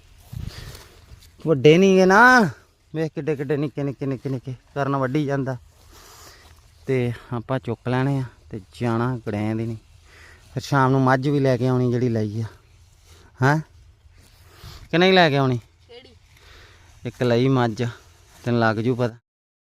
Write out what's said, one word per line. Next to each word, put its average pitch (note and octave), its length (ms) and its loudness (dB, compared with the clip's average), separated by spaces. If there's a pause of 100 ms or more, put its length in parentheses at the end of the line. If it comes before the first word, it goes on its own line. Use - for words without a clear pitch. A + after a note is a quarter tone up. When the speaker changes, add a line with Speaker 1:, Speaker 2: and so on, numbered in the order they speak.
(1500)
Speaker 1:
ਵੱਡੇ D3+ 300 6
ਨੀ F#3+ 200 6
ਗੇ F#3 80 6
ਨਾ। A3+ 440 6 (460)
ਵੇਖ D#3 200 -4
ਕਿੱਡੇ D3+ 200 -4
ਕਿੱਡੇ C#3 220 -4
ਨਿੱਕੇ C#3+ 260 -6
ਨਿੱਕੇ C#3 220 -6
ਨਿੱਕੇ C3+ 240 -6
ਨਿੱਕੇ C3 240 -8 (220)
ਕਰਨ C#3 200 -2
ਵੱਢੀ C3+ 300 -2
ਜਾਂਦਾ। C3 320 -4 (1300)
ਤੇ B2 260 -2 (200)
ਆਪਾਂ B2 260 -6
ਚੁੱਕ - 280 -8
ਲੈਣੇ C3 320 -2
ਆ C3 40 -6 (280)
ਤੇ G#2+ 100 -14 (200)
ਜਾਣਾ A#2+ 460 -2
ਗੜੈਂ G#2+ 280 -4
ਦੀ A2+ 100 -6
ਨੀ। A2+ 120 -8 (760)
ਫਿਰ C3 100 -8
ਸ਼ਾਮ C3 280 2
ਨੂੰ C3+ 100 2
ਮੱਝ C3 280 2
ਵੀ C#3+ 100 0
ਲੈ C3+ 180 2
ਕੇ B2 100 -2
ਆਉਣੀ B2 240 0
ਜਿਹੜੀ B2 180 -2
ਲਈ A2 320 -4
ਆ, - 20 -6 (1000)
ਹੈਂ? C#3+ 160 2 (1300)
ਕਿ E3 60 0
ਨਹੀਂ F#3 160 4
ਲੈ F3 160 6
ਕੇ C#3 80 0
ਆਉਣੀ? C3 200 0
Speaker 2:
ਕਿਹੜੀ? - 520 -18 (960)
Speaker 1:
ਇੱਕ B2+ 180 -6
ਲਈ A#2+ 240 2
ਮੱਝ, B2 360 0 (640)
ਤੈਨੂੰ A#2+ 140 0
ਲੱਗ A2 180 0
ਜੂ A#2 180 -2
ਪਤਾ। A#2 200 -4 (560)